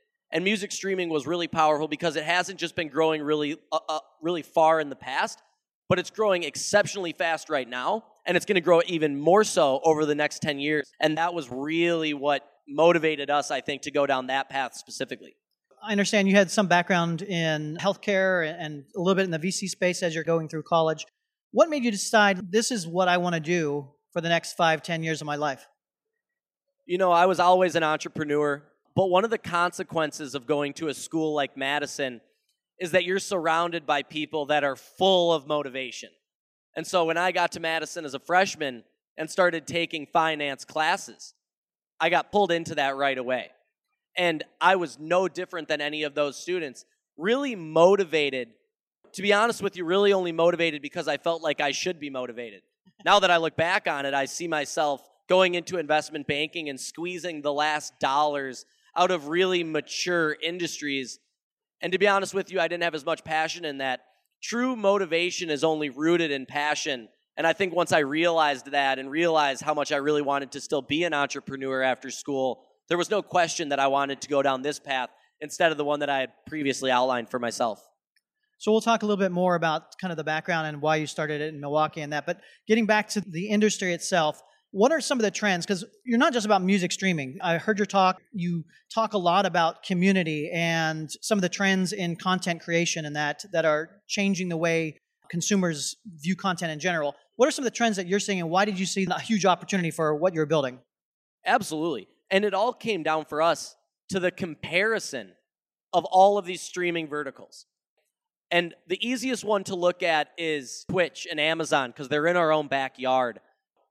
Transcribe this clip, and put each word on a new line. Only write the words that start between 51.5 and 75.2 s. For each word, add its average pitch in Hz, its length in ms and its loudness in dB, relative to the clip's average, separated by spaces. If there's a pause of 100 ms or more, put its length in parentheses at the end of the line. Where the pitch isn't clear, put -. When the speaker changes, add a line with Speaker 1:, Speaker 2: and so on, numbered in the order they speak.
Speaker 1:
I 147 100 2
should 165 300 -4
be 147 100 -8
motivated. 120 520 -10 (420)
Now 190 160 8
that 185 100 4
I 175 60 8
look 165 180 0
back 180 320 0
on 143 200 -2
it, 139 60 -2
I 139 120 2
see 170 240 -8
myself 147 520 -2 (280)
going 185 260 4
into 175 240 -4
investment 151 480 -2
banking 156 420 -4
and 135 100 -10
squeezing 165 600 -10
the 143 120 -2
last 151 480 -2
dollars 139 640 0 (300)
out 180 160 4
of 147 160 -2
really 180 340 2
mature 160 800 -2
industries. 147 800 -6 (600)
And 175 120 -4
to 185 60 -2
be 196 100 4
honest 196 260 2
with 190 160 -4
you, 185 80 -2
I 165 80 2
didn't 170 160 -4
have 165 140 -2
as 139 100 -8
much 165 160 -2
passion 160 420 -4
in 143 140 -6
that. 131 220 -4 (420)
True 247 320 -2
motivation 180 760 0
is 143 120 0
only 156 260 0
rooted 156 440 0
in 135 140 -6
passion. 147 640 -4 (280)
And 156 100 0
I 165 60 6
think 180 240 -2
once 170 160 2
I 165 80 6
realized 151 720 0
that 139 260 2
and 135 100 -10
realized 151 540 2
how 156 100 -2
much 147 200 0
I 143 60 0
really 147 220 2
wanted 139 320 -2
to 143 80 -10
still 143 220 -2
be 156 220 0
an 165 100 0
entrepreneur 135 640 -4
after 131 300 0
school, 131 560 -4 (220)
there 175 100 0
was 170 100 0
no 202 140 0
question 170 460 0
that 139 100 0
I 139 80 4
wanted 139 360 0
to - 60 -12
go 139 140 2
down 135 200 0
this 143 180 -6
path 131 300 -6 (300)